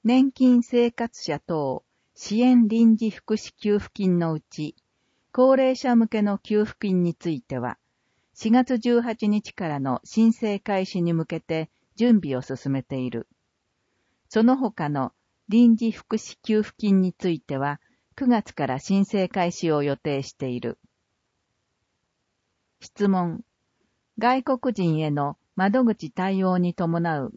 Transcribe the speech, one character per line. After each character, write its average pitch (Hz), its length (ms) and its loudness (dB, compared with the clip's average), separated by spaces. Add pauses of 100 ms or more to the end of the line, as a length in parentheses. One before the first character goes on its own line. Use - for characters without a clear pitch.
年 262 280 4
金 247 300 4
生 240 280 0
活 - 320 -10
者 147 160 -6
等 143 420 -4 (320)
支 214 280 -4
援 247 260 6
臨 226 300 4
時 220 120 -2
福 - 260 -6
祉 - 200 -10
給 208 240 0
付 - 140 -10
金 185 260 0
の 165 140 -2
う 151 80 -6
ち、 - 340 -12 (560)
高 262 240 4
齢 262 220 2
者 247 180 0
向 226 140 4
け 220 120 -2
の 202 180 -2
給 214 260 0
付 - 120 -16
金 185 260 0
に 170 120 -2
つ - 140 -8
い 143 120 -4
て 131 160 -10
は、 120 200 -6 (560)
四 - 180 -4
月 247 280 2
十 240 200 2
八 233 300 -2
日 208 240 -2
か 175 160 -6
ら 143 100 -4
の 135 240 -4
申 226 300 2
請 208 260 -4
開 190 260 -2
始 180 160 -6
に 170 120 0
向 160 120 -2
け 165 140 -8
て 160 300 -6 (260)
準 226 260 4
備 135 140 -4
を 127 60 -4
進 135 320 -8
め 135 100 -4
て 135 160 -8
い 127 100 -6
る。 117 200 -10 (1000)
そ 220 160 0
の 254 140 4
他 202 320 -4
の 139 240 -4 (340)
臨 226 300 6
時 226 140 -2
福 - 260 -8
祉 - 260 -12
給 214 200 0
付 - 140 -10
金 196 220 2
に 185 140 0
つ - 160 -4
い 165 100 -2
て - 160 -10
は、 143 240 -4 (380)
九 269 100 -2
月 226 260 0
か 143 140 -4
ら 131 120 -4
申 196 260 0
請 190 240 -2
開 175 240 -2
始 165 180 -2
を 147 120 0
予 139 120 0
定 139 260 -4
し - 120 -14
て 131 160 -8
い 123 100 -6
る。 120 200 -8 (2000)
質 - 260 -2
問。 175 380 -2 (720)
外 247 240 2
国 254 300 -2
人 165 260 0
へ 151 120 -2
の 143 260 -4 (180)
窓 202 300 2
口 196 260 -2
対 190 320 -2
応 185 140 0
に 175 160 0
伴 170 480 -2
う 120 160 -8